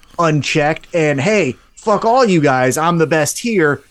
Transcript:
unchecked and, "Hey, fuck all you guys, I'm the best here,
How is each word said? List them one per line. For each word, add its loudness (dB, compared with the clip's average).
unchecked -2
and, 0
"Hey, -2
fuck -2
all 2
you 2
guys, 2
I'm 0
the 2
best -2
here, 0